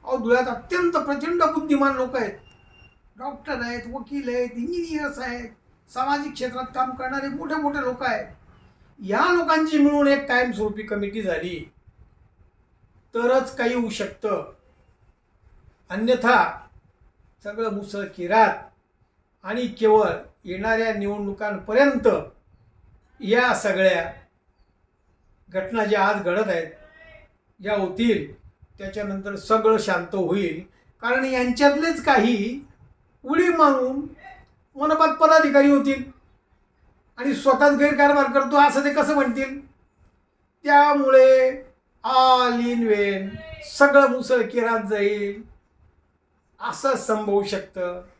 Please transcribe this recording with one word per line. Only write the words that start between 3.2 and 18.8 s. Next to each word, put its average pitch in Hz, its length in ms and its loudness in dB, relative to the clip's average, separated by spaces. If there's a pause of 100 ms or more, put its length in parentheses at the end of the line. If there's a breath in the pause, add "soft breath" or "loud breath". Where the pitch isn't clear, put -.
आहेत, 240 260 -8
वकील 269 420 -10
आहेत, 247 220 -2
इंजिनियर्स 302 680 -6
आहेत, 240 300 -10 (400)
सामाजिक 285 440 -4
क्षेत्रात 254 420 -8
काम 254 200 -4
करणारे 269 320 -6
मोठे 294 280 -8
मोठे 285 260 -4
लोक 254 220 -6
आहेत. 247 220 -4 (760)
या 220 340 0
लोकांची 320 440 0
मिळून 285 300 4
एक 277 200 0
कायमस्वरूपी 214 560 -2
कमिटी 208 380 -6
झाली 170 380 -6 (1500)
तरच 247 420 0
काही 240 180 -2
होऊ 233 160 -2
शकतं, 196 600 -6 (1400)
अन्यथा 233 500 2 (1040)
सगळं 208 280 -6
मुसळ 202 320 -10 (100)
किरात 196 500 2 (800)